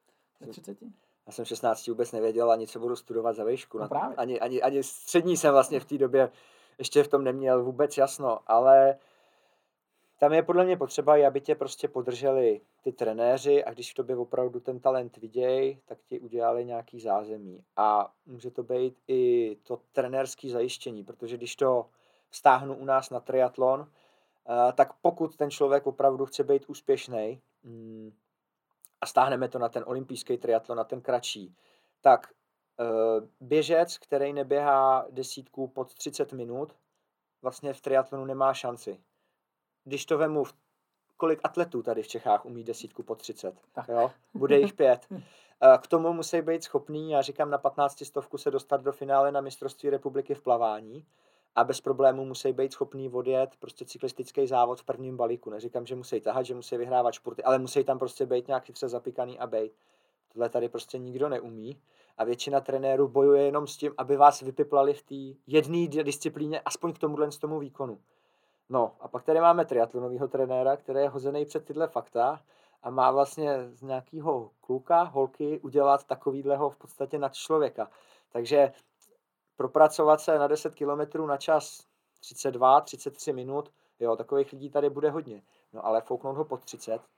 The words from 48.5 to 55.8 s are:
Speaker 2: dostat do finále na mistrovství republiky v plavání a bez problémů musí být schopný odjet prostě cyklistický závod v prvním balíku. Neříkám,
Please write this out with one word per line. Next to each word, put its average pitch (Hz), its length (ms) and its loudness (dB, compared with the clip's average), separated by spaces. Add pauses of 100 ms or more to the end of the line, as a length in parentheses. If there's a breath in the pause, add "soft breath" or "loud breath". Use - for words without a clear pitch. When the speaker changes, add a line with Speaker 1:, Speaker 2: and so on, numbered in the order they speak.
Speaker 2:
dostat 135 320 -2
do 139 100 -2
finále 139 400 2
na 143 80 -2
mistrovství 135 500 -8
republiky 139 440 -4
v 143 80 -8
plavání 117 640 -2 (480)
a 117 100 4
bez 127 160 -2
problémů 135 440 2
musí 131 280 -4
být 135 200 -2
schopný 135 360 -8
odjet 127 500 -2
prostě - 260 -18
cyklistický - 600 -4
závod 123 340 2
v - 40 -20
prvním 127 320 -8
balíku. 120 340 -4
Neříkám, 117 360 -10